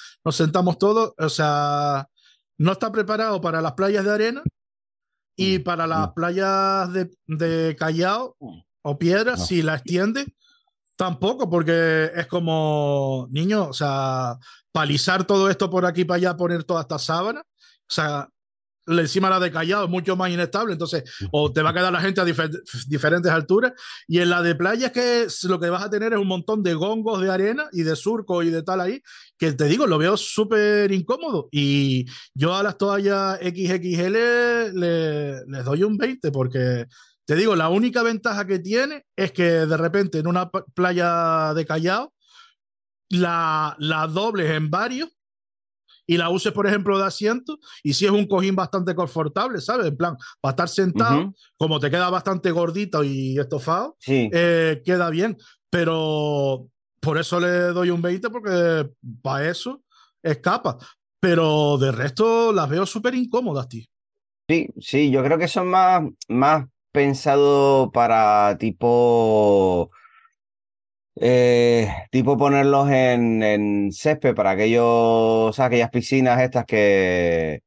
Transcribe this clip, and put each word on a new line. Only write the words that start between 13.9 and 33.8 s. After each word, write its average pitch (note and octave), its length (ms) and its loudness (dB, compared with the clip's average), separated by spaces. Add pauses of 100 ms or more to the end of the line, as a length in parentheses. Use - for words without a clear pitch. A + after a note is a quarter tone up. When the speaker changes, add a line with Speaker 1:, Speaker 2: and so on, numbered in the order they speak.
Speaker 1:
palizar E3 540 0
todo G3 240 4
esto F#3+ 200 0
por F3+ 160 0
aquí F3+ 200 0
para F3 120 -2
allá, F3 200 0
poner E3+ 260 -2
toda E3+ 180 -2
esta D3+ 180 -8
sábana, G3 420 -4
o - 520 -18
sea, D3 340 -4 (600)
la, E3 140 2
encima F#3+ 280 0
la F#3+ 100 2
de F3+ 120 0
Callao E3+ 340 -2
es F3 60 -4
mucho F#3 240 -2
más F#3 160 -2
inestable, F3 420 -4
entonces, D#3+ 300 -6 (280)
o D3 220 0
te D#3 80 0
va D#3 80 2
a E3 40 0
quedar F3+ 200 0
la F3 80 -2
gente G3 180 -2
a F#3 60 0
difer-, D#3+ 240 -2 (380)
diferentes D3+ 440 0
alturas, F#3+ 420 0 (340)
y E3 120 2
en F3 120 2
la F3 100 0
de E3+ 140 0
playa A3 320 -2
es B3 40 -6
que A#3+ 320 0
s-, F3+ 240 -6
lo F3+ 120 -2
que E3+ 100 -2
vas F3+ 140 -2
a G3+ 60 -8
tener G#3+ 240 -2
es G#3 60 0
un G3 80 0
montón F#3+ 360 -2
de F3 100 0
gongos G#3 480 -2
de F#3+ 100 0
arena G#3 400 -2
y E3+ 120 -4
de D#3+ 120 -2
surco G3 480 -4
y E3+ 60 0
de E3 140 -4
tal F#3 180 -2
ahí, G#3 180 -4 (380)
que D#3+ 160 0
te C#3+ 120 0
digo, G#3+ 200 2
lo E3+ 140 2
veo F3+ 180 2
súper G#3 760 0
incómodo, A3 600 -2
y C#3 540 0 (280)
yo D#3+ 220 0
a G3 80 -2
las G#3 140 -4
toallas G3 640 0
X F3+ 300 -4
X F3+ 280 -2